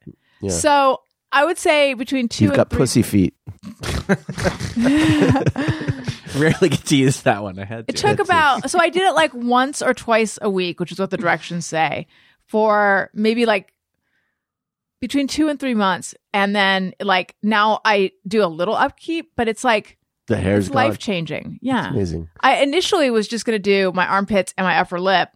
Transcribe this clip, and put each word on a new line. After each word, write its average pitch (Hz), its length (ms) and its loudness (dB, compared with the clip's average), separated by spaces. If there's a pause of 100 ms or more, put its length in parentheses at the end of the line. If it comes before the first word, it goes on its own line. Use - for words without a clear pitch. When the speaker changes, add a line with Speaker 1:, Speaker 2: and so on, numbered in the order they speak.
(420)
Speaker 1:
Yeah. 98 80 -4
Speaker 2:
So 277 520 2 (300)
I 277 120 4
would 339 140 0
say 294 360 2
between 240 340 -4
two - 160 0
Speaker 1:
You've - 80 2
Speaker 2:
and - 40 0
Speaker 1:
got - 140 2
Speaker 2:
three - 80 -4
Speaker 1:
pussy 131 240 2
feet. 95 320 2 (1400)
Speaker 2:
<laughs> - 0 - (1600)
Speaker 3:
Rarely 156 320 2
get - 180 -2
to 151 100 2
use 135 260 2
that 104 200 0
one. 95 160 -8
I 98 60 -8
had 113 240 -10
to. - 40 -6
Speaker 2:
It - 40 -6
took 415 220 0
Speaker 1:
That's - 20 -2
it. 403 120 0
Speaker 2:
about, 294 380 2
so 359 80 0
I 339 100 4
did 359 140 0
it, 381 120 2
like, 311 200 0
once 247 480 -2
or 247 120 0
twice 220 460 -2
a 214 80 -2
week, 185 300 -2
which 170 140 -6
is 165 60 -14
what 190 120 -4
the 190 60 -4
directions 175 500 -4
say, 156 400 -2 (400)
for 208 680 2
maybe, 226 340 0
like, 208 260 -2 (1300)
between 269 260 -2
two 311 220 0
and 294 100 -4
three 254 160 -2
months. 196 400 -2 (180)
And 202 220 0
then, 190 460 2
like, 185 420 -2
now 214 420 2
I 208 280 2 (160)
do 208 160 2
a - 20 0
little 175 300 -2
upkeep, - 600 -4
but 233 120 0
it's, 220 160 -6
like, 220 340 -2 (300)
Speaker 1:
The 107 80 0
hair's 98 320 0
Speaker 2:
it's 90 60 -8
Speaker 1:
gone. 110 140 2
Speaker 2:
life-changing. 160 720 -8
Yeah. 240 260 -2
Speaker 1:
It's 131 80 -6
amazing. 82 320 -4 (120)
Speaker 2:
I 254 220 2
initially 294 480 0
was 220 160 0
just 226 180 -8
gonna 220 140 -2
do 196 340 2
my 175 140 0
armpits 196 500 0
and 190 80 -2
my 170 140 2
upper 180 220 -2
lip 180 360 2